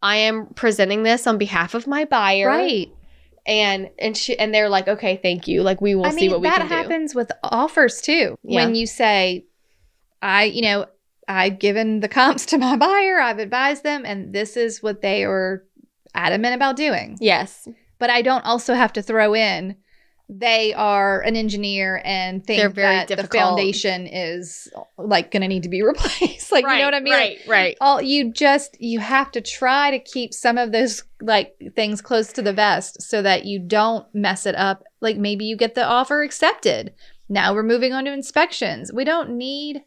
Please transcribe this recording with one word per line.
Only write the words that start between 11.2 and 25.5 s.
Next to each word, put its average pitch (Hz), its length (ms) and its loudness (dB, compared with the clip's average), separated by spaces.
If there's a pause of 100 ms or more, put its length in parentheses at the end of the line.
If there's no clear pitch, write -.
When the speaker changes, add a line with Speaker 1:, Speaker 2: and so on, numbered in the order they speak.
Speaker 2:
I've 190 320 0
given 220 400 0
the 208 100 -2
comps 269 380 2
to 320 100 2
my 254 200 2
buyer, 381 420 4
I've 233 200 0
advised 254 440 -2
them, 294 220 -4
and 196 280 -8
this 208 240 -4
is 226 240 -2
what 208 200 -4
they 196 240 0
are 190 380 -2 (520)
adamant 208 400 0
about 269 220 0
doing." 247 420 -2
Speaker 1:
Yes. 190 480 0 (320)
Speaker 2:
But 240 100 0
I 240 120 4
don't 254 240 0
also 240 300 0
have 240 180 2
to 214 80 -6
throw 214 340 2
in, 196 400 -2 (540)
they 220 440 0
are 196 480 2
an 226 140 0
engineer 202 680 -4
and 185 400 -6
think 214 140 0
Speaker 1:
They're 208 100 4
very 190 260 2
Speaker 2:
that 185 120 -2
Speaker 1:
difficult. 196 240 -4
Speaker 2:
the 233 80 0
foundation 185 680 0
is, 175 600 -10 (300)
like, 196 340 0
gonna 190 180 0